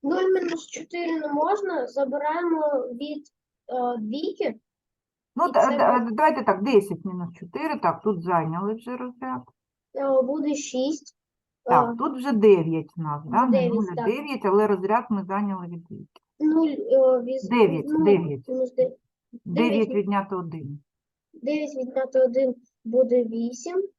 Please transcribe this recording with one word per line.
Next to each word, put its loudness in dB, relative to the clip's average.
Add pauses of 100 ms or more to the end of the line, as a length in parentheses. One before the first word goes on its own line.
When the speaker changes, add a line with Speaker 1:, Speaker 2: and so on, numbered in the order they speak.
Speaker 1:
Нуль 2
мінус -2
чотири -6
не -6
можна, -2
забираємо -2 (320)
від, -10 (440)
е, -2
двійки. -4 (760)
Speaker 2:
Ну, 2
Speaker 1:
І -4
Speaker 2:
да-, 4 (100)
Speaker 1:
це -2
Speaker 2:
да-, 4
Speaker 1:
буде -2
Speaker 2:
давайте 2
так, 0
десять 2
мінус -6
чотири, -8
так, -2
тут -2
зайняли 0
вже -10
розряд. -10 (520)
Speaker 1:
Е, 2
буде 0
шість. -4 (480)
Speaker 2:
Так, 4
Speaker 1:
Е, -10
Speaker 2:
тут -4
вже -4
дев'ять 4
в -10
нас, -6
да? 2
Не 2
Speaker 1:
дев'ять, 2
Speaker 2:
нуль, 0
а -8
Speaker 1:
так. -4
Speaker 2:
дев'ять, -4
але 4
розряд 2
ми -2
зайняли -4
від -12
двійки. -18 (200)
Speaker 1:
Нуль, 4
е, 4
віз-, -6
Speaker 2:
Дев'ять, 4
Speaker 1:
нуль 2
Speaker 2:
дев'ять. 2
Speaker 1:
мінус -4
де-, 0 (480)
Speaker 2:
Дев'ять 0
Speaker 1:
дев'ять 2
Speaker 2:
відняти -2
один. -10 (500)
Speaker 1:
дев'ять -6
відняти -2
один 2 (300)
буде 2
вісім. -4 (100)